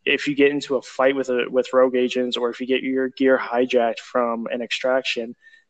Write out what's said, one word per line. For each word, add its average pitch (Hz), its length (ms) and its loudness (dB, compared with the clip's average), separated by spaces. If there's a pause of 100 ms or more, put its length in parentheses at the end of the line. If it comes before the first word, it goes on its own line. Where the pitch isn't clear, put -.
if 143 220 -2
you 143 80 -2
get 139 160 6
into 143 240 -2
a 120 60 -2
fight 135 340 0
with 131 140 -4
a, 123 200 0
with 127 240 0
rogue 127 220 4
agents, 123 420 0
or 120 120 -2
if 117 100 -10
you 127 80 -8
get 127 160 0
your 131 260 -2
gear 131 280 4
hijacked 120 640 0
from 117 480 -2
an 120 140 -6
extraction, 123 720 -4 (340)